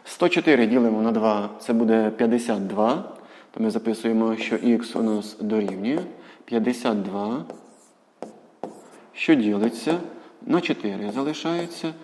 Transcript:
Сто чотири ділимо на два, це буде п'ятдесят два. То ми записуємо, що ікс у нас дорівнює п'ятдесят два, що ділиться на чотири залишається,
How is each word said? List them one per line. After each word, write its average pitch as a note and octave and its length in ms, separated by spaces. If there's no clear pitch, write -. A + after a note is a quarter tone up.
Сто - 260
чотири D3+ 380
ділимо A#2 340
на A2+ 100
два, G#2+ 380
це - 140
буде A2+ 360
п'ятдесят A2+ 580
два. A2 360
То A2+ 120
ми A2 80
записуємо, A2+ 640
що A2 200
ікс A#2 400
у A#2 80
нас G#2+ 380
дорівнює A2 580
п'ятдесят A#2 540
два, G#2 420
що - 220
ділиться A#2 640
на E3 160
чотири G#2 500
залишається, E3 800